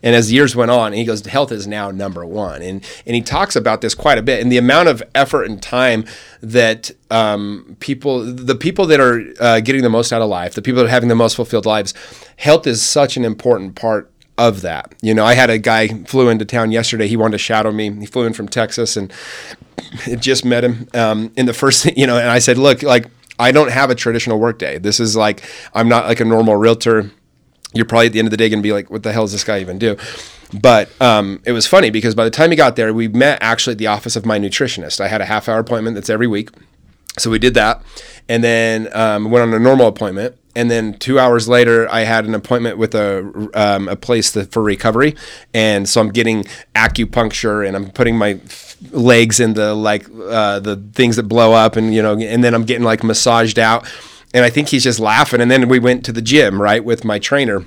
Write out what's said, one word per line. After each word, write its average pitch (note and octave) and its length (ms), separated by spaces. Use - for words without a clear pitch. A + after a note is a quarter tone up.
And A#2 140
as A2+ 160
years C3 240
went A#2+ 140
on, A2+ 240
he A2+ 100
goes, G#2+ 220
"Health C3 260
is G2+ 140
now G#2 240
number F#2+ 340
one." E2+ 380
And, F#2+ 200
and A#2 100
he A#2+ 60
talks F3 340
about A2 280
this A2 120
quite C#3+ 220
a A2 60
bit. A#2+ 180
And A#2+ 100
the B2 60
amount C3+ 320
of B2 140
effort C3+ 300
and G2+ 180
time A#2+ 440
that, A2+ 500
um, G#2 720
people, B2+ 440
the B2 300
people F3 320
that D#3 120
are, A#2+ 240
uh, A2+ 200
getting C3 220
the A#2+ 80
most A#2 200
out A#2 120
of G#2+ 80
life, F2+ 240
the G#2+ 80
people B2 160
that B2 80
are A#2 40
having A#2+ 200
the A#2 40
most A2+ 220
fulfilled A2 300
lives, G#2+ 260
health D#3 300
is A2+ 160
such C#3+ 360
an A#2+ 80
important G#2+ 480
part A2 360
of A2 240
that. E2 400
You A2 100
know, G#2+ 140
I A#2+ 80
had B2 160
a A2 80
guy A2 300
flew B2+ 260
into A2 160
town A2+ 260
yesterday. A2+ 360
He A2+ 100
wanted A2 140
to G#2 120
shadow A2 280
me. G#2+ 200
He G#2 140
flew A#2+ 180
in A2+ 80
from A2 160
Texas A2+ 480
and G2 160
<laughs> - 560
just B2+ 280
met A#2+ 180
him. A#2 300
Um, A2 420
in C3 80
the A#2+ 80
first, C3+ 320
<laughs> C#3 140
you C3+ 80
know, A#2+ 100
and A#2+ 140
I A#2+ 80
said, B2 180
"Look, C3+ 260
like, B2 240
I B2 140
don't C#3+ 180
have C3 200
a B2 40
traditional A#2 440
work A2+ 200
day. C#2+ 200
This G2 200
is, A2 160
like, G#2+ 280
I'm A#2 160
not, A#2 160
like, A2+ 140
a A#2 40
normal A2+ 320
realtor." A2+ 540
You're A2+ 100
probably A#2 200
at A2+ 60
the A2 80
end A2 80
of - 20
the G#2+ 60
day A2+ 120
gonna G#2+ 140
be G#2 100
like, G2+ 160
"What G#2 140
the G#2+ 100
hell A2 120
does G2 80
this G#2 100
guy G#2 180
even F#2 200
do?" G#2+ 160
But, G#2+ 380
um, G#2+ 420
it A#2 60
was A2+ 160
funny F#3 240
because A2 240
by A2+ 80
the A2+ 80
time D#3+ 200
he E3 60
got C3+ 200
there, A2 180
we A2+ 140
met C3 320
actually A#2 320
at G#2+ 60
the G#2+ 100
office G#2 260
of G#2 100
my G#2+ 140
nutritionist. G2+ 600
I G2 80
had G#2+ 120
a F#2+ 40
half G#2 240
hour A2+ 100
appointment A2+ 380
that's G2+ 120
every A#2 200
week. G#2+ 220
So A#2 120
we A2+ 100
did B2 140
that A2+ 280
and A#2 160
then, A2+ 520
um, G#2+ 360
went A#2+ 100
on A#2 100
a A2+ 60
normal B2+ 300
appointment. G2+ 480
And A#2+ 160
then G#2+ 300
two C3 180
hours A#2+ 300
later, A#2 420
I A2+ 120
had A2 240
an A2 100
appointment A#2 420
with A2 160
a, G2+ 600
um, G2+ 340
a G2 80
place A#2 360
that, G2+ 200
for A2+ 100
recovery. A2+ 540
And G#2 360
so - 120
I'm G#2+ 120
getting A2 320
acupuncture A2 880
and F#2+ 80
I'm G2 160
putting A#2 260
my G#2 180
f-, - 420
legs A#2 480
in A2 140
the, G#2+ 200
like, G#2+ 320
uh, G2+ 400
the G2+ 160
things A#2+ 240
that A#2 80
blow A2+ 300
up A2 220
and, A2 180
you A2 80
know, G#2+ 140
and A2+ 280
then A#2+ 100
I'm A2+ 100
getting, A#2+ 200
like, A2 180
massaged A2+ 560
out. A2+ 260
And B2 120
I A#2+ 60
think D3 180
he's C3 140
just A2 180
laughing. A#2 400
And A#2+ 100
then B2+ 180
we B2+ 100
went B2 280
to B2 60
the A2+ 100
gym, A2 380
right, G#2 240
with A#2 200
my G#2+ 140
trainer. A2+ 480